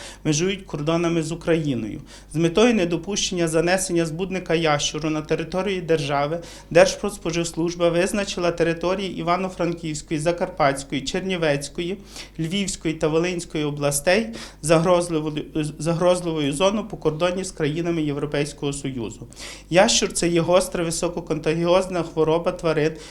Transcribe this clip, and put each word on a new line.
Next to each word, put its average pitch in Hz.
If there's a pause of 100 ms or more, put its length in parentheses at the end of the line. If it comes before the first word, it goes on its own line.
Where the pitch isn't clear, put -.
(240)
межують 180
кордонами 165
з 156
Україною. 147 (320)
З -
метою 170
недопущення 175
занесення 170
збудника 170
ящуру 156
на 156
територію 180
держави 151 (300)
Держпродспоживслужба 170
визначила 185
території 170
Івано-Франківської, 170
Закарпатської, 156
Чернівецької, 175 (420)
Львівської 175
та 160
Волинської 170
областей 147 (340)
загрозливою, 165 (340)
загрозливою 160
зоною 196
по 170
кордоні 175
з 180
країнами 165
Європейського 143
Союзу. 120 (420)
Ящур — 190
це -
є 170
гостра 180
висококонтагіозна 170
хвороба 170
тварин, 160 (180)